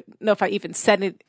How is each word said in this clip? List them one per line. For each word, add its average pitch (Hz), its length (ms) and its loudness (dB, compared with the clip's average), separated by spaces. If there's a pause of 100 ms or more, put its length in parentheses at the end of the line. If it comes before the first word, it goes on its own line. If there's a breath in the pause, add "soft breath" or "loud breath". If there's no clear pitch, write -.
(200)
know 214 140 2
if - 80 -4
I 190 80 2
even 190 240 -6
said 202 280 2
it, 190 280 -6